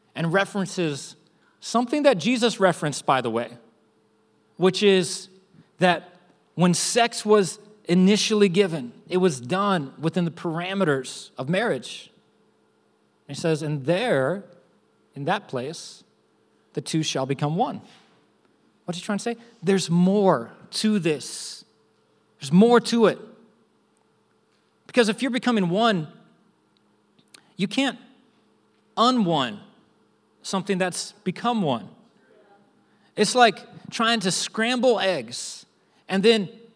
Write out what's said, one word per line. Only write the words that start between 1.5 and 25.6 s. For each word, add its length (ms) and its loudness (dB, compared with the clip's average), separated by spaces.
something 420 -2
that 160 6
Jesus 400 0
referenced, 460 0
by 160 4
the 100 -4
way, 260 -4
which 260 0
is 460 2
that 400 0
when 180 4
sex 520 0
was 340 2
initially 640 4
given, 440 -2
it 100 -2
was 220 0
done 600 -2
within 240 -2
the 60 -2
parameters 1040 -4
of 140 -8
marriage. 600 -4
And 80 -12
he 40 -12
says, 220 -2
"And 220 -4
there, 600 0
in 120 -8
that 220 -2
place, 540 -10
the 80 -6
two 220 -4
shall 240 -4
become 300 -4
one." 260 -4
What's 120 -8
he 60 -14
trying 140 -4
to 40 -8
say? 140 -6
There's 280 0
more 600 2
to 280 0
this 680 -6
there's 120 -6
more 280 6
to 260 2
it. 120 2
Because 220 2
if 140 -4
you're 80 -4
becoming 380 0